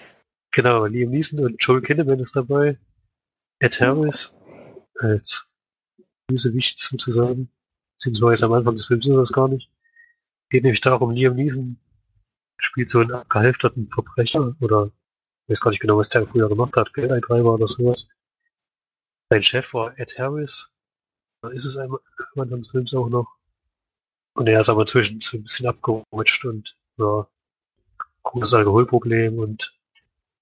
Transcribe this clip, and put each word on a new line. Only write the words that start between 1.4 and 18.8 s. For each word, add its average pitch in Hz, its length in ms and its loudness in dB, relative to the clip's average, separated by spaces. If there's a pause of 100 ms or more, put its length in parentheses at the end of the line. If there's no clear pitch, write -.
und 113 180 -2
Joel 127 180 4
Kinnaman 139 380 0
ist 123 160 -6
dabei. 139 420 0 (840)
Ed - 200 0
Harris 143 580 0 (600)
als - 480 -2 (800)
Bösewicht 127 520 -2
sozusagen. 123 680 -2 (480)
Beziehungsweise 117 480 2
am 113 80 2
Anfang 117 220 2
des 107 120 -10
Films 120 200 0
ist 139 80 4
das 127 160 2
gar 135 160 2
nicht. 131 220 -4 (800)
Geht 127 140 2
nämlich 123 180 2
darum, 131 300 2
Liam 127 240 2
Neeson 131 440 -4 (800)
spielt - 300 -4
so 120 100 4
einen 117 140 2
abgehalfterten 120 800 0
Verbrecher 123 680 -2
oder 107 320 0 (540)
ich - 60 -2
weiß 104 100 -2
gar 110 100 2
nicht 98 80 -2
genau, 107 180 2
was 107 120 2
der 113 180 0
früher 110 220 2
gemacht 110 260 -2
hat, 113 180 0
Geldeintreiber 120 640 2
oder 110 120 0
sowas. 123 400 -2 (1200)